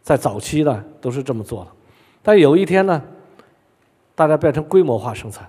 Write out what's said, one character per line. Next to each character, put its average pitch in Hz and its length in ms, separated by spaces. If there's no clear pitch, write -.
在 147 140
早 104 240
期 151 240
呢， 117 180
都 127 100
是 135 100
这 131 120
么 110 100
做 95 220
的。 - 60
但 208 160
有 147 160
一 190 100
天 190 200
呢， 165 160
大 160 100
家 151 120
变 151 160
成 151 100
规 185 180
模 127 160
化 107 160
生 107 160
产 - 180